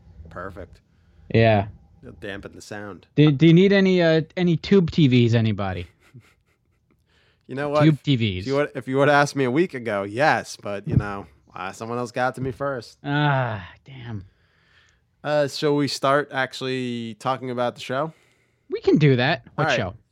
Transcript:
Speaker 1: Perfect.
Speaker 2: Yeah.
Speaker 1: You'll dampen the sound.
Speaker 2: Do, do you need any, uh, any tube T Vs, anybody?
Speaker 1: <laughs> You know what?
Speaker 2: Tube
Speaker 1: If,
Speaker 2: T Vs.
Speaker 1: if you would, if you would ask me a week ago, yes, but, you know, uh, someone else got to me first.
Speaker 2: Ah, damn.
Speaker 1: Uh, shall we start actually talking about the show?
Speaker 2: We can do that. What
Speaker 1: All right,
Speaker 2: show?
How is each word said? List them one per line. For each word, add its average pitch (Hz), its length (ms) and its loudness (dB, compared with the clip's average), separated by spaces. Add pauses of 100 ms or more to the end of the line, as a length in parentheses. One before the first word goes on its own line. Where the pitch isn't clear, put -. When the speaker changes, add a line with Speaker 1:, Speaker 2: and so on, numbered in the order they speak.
(300)
Speaker 1:
Perfect. 92 500 -16 (520)
Speaker 2:
Yeah. 110 360 4 (340)
Speaker 1:
You'll 120 120 -20
dampen 98 400 -14
the - 60 -20
sound. 104 540 -16
Speaker 2:
Do, 151 160 6
do 147 160 2
you 165 60 8
need 190 200 6
any, 190 300 2
uh, 160 200 2 (140)
any 175 200 0
tube 180 340 2
T 160 180 4
Vs, 120 260 4
anybody? 98 580 -2
Speaker 1:
<laughs> - 40 -20 (1500)
You 127 100 -12
know 147 120 -4
what? 147 140 2
Speaker 2:
Tube 156 120 6
Speaker 1:
If, - 100 -8
Speaker 2:
T 143 120 2
Vs. 101 280 -2
Speaker 1:
if - 20 -8
you 135 80 -2
would, 147 220 0
if 127 120 -10
you 131 100 -2
would 139 100 4
ask 143 260 4
me 139 80 -2
a 123 80 0
week 160 240 0
ago, 110 300 -4
yes, 117 520 -2
but, 101 300 -10
you 113 100 -4
know, 101 300 -4 (260)
uh, 92 200 -10
someone 117 260 -10
else 123 140 -8
got 127 240 -4
to 127 40 -12
me 131 120 -6
first. 139 500 -10
Speaker 2:
Ah, 135 680 -2 (160)
damn. 120 400 -14 (1000)
Speaker 1:
Uh, 147 240 0
shall 147 260 -2
we 143 140 0
start 139 420 0
actually 127 880 -6
talking 127 320 -6
about 120 240 -4
the - 60 -20
show? 147 320 -6 (560)
Speaker 2:
We 427 120 -8
can 349 180 2
do 139 180 6
that. 135 260 0 (140)
What 147 80 0
Speaker 1:
All 160 40 0
right, 131 80 0
Speaker 2:
show? 98 180 -4 (180)